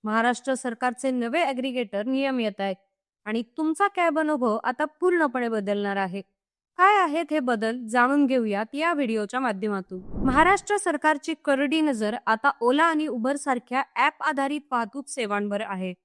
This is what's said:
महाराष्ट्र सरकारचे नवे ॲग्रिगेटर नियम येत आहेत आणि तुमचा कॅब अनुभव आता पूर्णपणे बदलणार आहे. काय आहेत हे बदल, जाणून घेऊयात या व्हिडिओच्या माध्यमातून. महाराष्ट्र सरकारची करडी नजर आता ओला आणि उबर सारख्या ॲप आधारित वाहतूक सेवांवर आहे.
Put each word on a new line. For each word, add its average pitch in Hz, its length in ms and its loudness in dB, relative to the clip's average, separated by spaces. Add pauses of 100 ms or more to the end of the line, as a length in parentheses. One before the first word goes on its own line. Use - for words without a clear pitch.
महाराष्ट्र 226 500 0
सरकारचे 254 560 -4
नवे 247 300 -2
ॲग्रिगेटर 247 640 -2
नियम 262 360 0
येत 214 200 -4
आहेत 196 160 -2 (500)
आणि 226 160 -2 (140)
तुमचा 320 320 -2
कॅब 339 300 0
अनुभव 254 400 0
आता 254 340 -4
पूर्णपणे 294 560 0
बदलणार 202 480 -2
आहे. 190 240 -4 (580)
काय 392 180 6
आहेत 330 360 0
हे 302 80 2
बदल, 233 460 -2
जाणून 254 400 4
घेऊयात 220 480 0
या 320 180 0
व्हिडिओच्या 233 480 -2
माध्यमातून. 196 600 -4 (240)
महाराष्ट्र 349 540 4
सरकारची 311 560 0 (100)
करडी 285 360 2
नजर 233 360 0 (100)
आता 220 240 2 (100)
ओला 269 240 4
आणि 311 240 2
उबर 254 280 -2
सारख्या 262 460 -2 (140)
ॲप 269 260 0
आधारित 277 380 -2 (100)
वाहतूक 247 380 -4
सेवांवर 202 520 -4
आहे. 185 320 -6 (120)